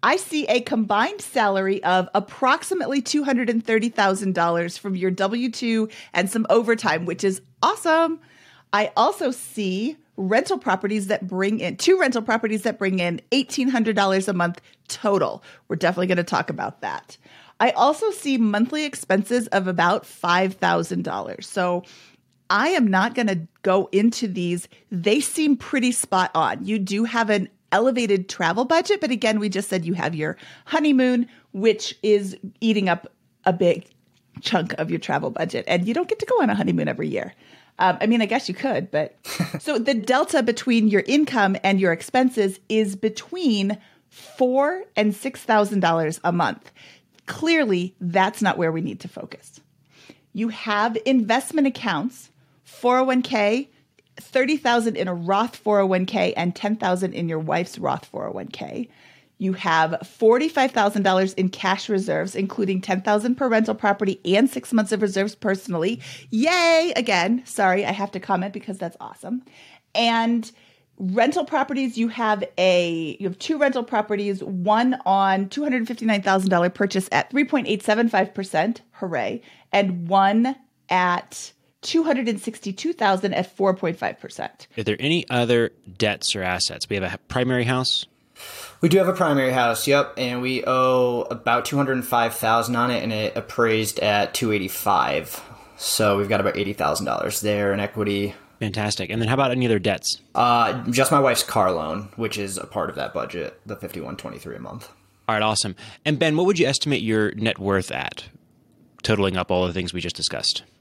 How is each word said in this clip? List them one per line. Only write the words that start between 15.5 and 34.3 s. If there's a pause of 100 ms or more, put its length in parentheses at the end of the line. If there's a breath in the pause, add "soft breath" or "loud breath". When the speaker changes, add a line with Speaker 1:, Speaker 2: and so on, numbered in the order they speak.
Speaker 1:
We're
definitely
gonna
talk
about
that. (420 loud breath)
I
also
see
monthly
expenses
of
about
five
thousand
dollars.
So (680 loud breath)
I
am
not
gonna (160)
go
into
these. (240 soft breath)
They
seem
pretty
spot
on.
You
do
have
an (240)
elevated
travel
budget,
but
again,
we
just
said
you
have
your (260 loud breath)
honeymoon, (240 loud breath)
which
is (240)
eating
up (320)
a
big (540)